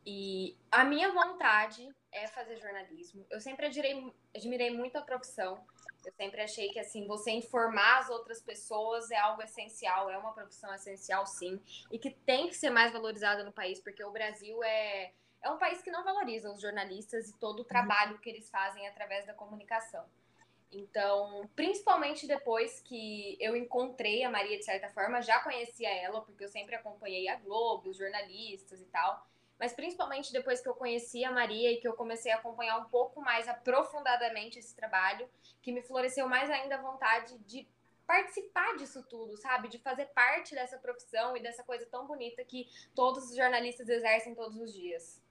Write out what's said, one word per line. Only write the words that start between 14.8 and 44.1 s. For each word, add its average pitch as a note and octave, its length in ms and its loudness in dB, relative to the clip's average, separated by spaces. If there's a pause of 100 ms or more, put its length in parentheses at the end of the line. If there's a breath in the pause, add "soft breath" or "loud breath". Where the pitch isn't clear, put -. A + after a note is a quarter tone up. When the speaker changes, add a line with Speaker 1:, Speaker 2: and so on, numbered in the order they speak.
Speaker 1:
é B3 80 0
um D#4+ 80 -4
país F4 240 2
que F4+ 80 -8
não E4+ 120 -4
valoriza A#3+ 480 -2
os G3+ 80 -12
jornalistas G#3 680 -6
e - 80 -20
todo G#3+ 220 -4
o - 20 -10
Speaker 2:
Uhum. A#3 60 -12
Speaker 1:
trabalho G#3 500 4
que - 140 -12
eles A3 180 -14
fazem G3 380 -2
através G3+ 400 -8
da G#3+ 80 -14
comunicação. G#3+ 680 -6 (680 soft breath)
Então, G3+ 840 0
principalmente D#4 680 4
depois B3 540 0
que G#3+ 600 -8
eu A3 160 0
encontrei A#3+ 680 0
a B3 80 0
Maria, G#3 260 0
de G3+ 80 -8
certa G3 240 -4
forma, A3+ 320 0
já A3+ 220 6
conhecia A#3+ 460 -4
ela, G3 320 -4
porque G#3 240 -16
eu - 40 -12
sempre G3+ 260 -10
acompanhei G#3 520 -6
a G3+ 80 -2
Globo, G#3 540 0
os F#3+ 80 -10
jornalistas G3 840 -8
e F#3 40 -20
tal, F3+ 420 0 (320 soft breath)
mas A#3+ 140 -2
principalmente D4 600 -4
depois B3+ 280 0
que - 80 -6
eu A#3+ 40 -2
conheci A#3+ 500 -4
a B3+ 80 0
Maria A#3+ 400 2
e A#3+ 60 2
que A#3 100 -4
eu A3+ 60 0
comecei A3+ 380 -2
a A3+ 60 6
acompanhar A3+ 420 -2
um A#3 60 -6
pouco B3+ 360 2
mais A#3 260 2
aprofundadamente A#3+ 1120 2
esse - 180 -18
trabalho, G3+ 520 0 (340 soft breath)
que B3 100 -6
me B3 120 -4
floresceu B3+ 440 0
mais C4 220 4
ainda C4+ 260 0
a C4 60 -4
vontade A#3+ 580 0
de G#3+ 280 -14 (400)
participar F#4+ 720 2
disso C4+ 300 -12
tudo, A3 300 -12
sabe? B3 300 0
De A#3 100 -12
fazer C4 280 -4 (100)
parte C#4+ 400 4
dessa B3+ 240 -4
profissão A#3+ 580 -2
e A3 60 -6
dessa A#3 200 -8
coisa A#3 220 -6
tão B3+ 220 -10
bonita B3 360 -8
que B3 220 -10 (300 loud breath)
todos B3+ 340 4
os A#3+ 60 -14
jornalistas B3 540 2
exercem A3+ 440 4